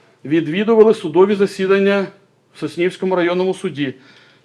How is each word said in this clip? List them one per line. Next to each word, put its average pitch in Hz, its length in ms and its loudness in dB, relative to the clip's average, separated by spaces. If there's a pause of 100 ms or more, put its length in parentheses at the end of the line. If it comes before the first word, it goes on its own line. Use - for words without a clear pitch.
(240)
відвідували 202 720 2
судові 185 400 2
засідання 196 720 0 (480)
в - 40 -20
Соснівському 175 580 -4
районному 180 380 0
суді 143 400 -6 (500)